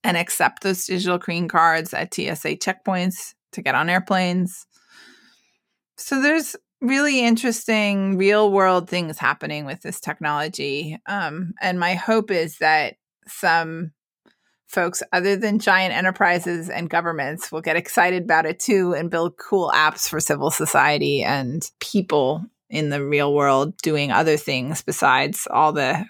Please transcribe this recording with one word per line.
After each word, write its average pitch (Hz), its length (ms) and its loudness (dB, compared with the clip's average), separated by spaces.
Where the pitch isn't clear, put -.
and - 140 0
accept - 480 -2
those 190 220 -2
digital 180 320 -2
green 170 320 -4
cards 165 440 2
at - 180 -4
T 180 180 -6
S 160 160 -8
A 151 100 -2
checkpoints 185 760 -4
to 185 100 -12
get 131 140 -2
on 156 140 0
airplanes. 180 760 0
So 269 240 -2
there's 302 340 0
really 269 400 2
interesting 220 1000 0
real 208 320 4
world 185 400 4
things 170 280 -4
happening 147 480 -2
with 139 160 -10
this 143 180 -10
technology. 151 1040 -4
Um, 175 540 -6
and 180 180 -2
my 180 180 0
hope 220 360 0
is 165 280 -2
that 156 360 2
some 165 640 -2
folks 175 440 -2
other 185 240 2
than 208 240 0
giant 190 340 2
enterprises 175 760 0
and 165 200 -6
governments 160 640 -4
will 156 80 -6
get 160 160 -2
excited 180 480 2
about 160 220 4
it 165 160 -6
too 185 320 2
and 165 180 -2
build 170 260 -2
cool 180 380 0
apps 156 320 2
for 156 140 -4
civil 147 280 0
society 147 720 2
and 135 460 -4
people 160 640 0
in 151 200 -4
the 143 140 -4
real 143 300 0
world 139 440 2
doing 143 340 0
other 151 260 4
things 139 440 -4
besides 139 680 0
all 151 220 4
the 147 360 0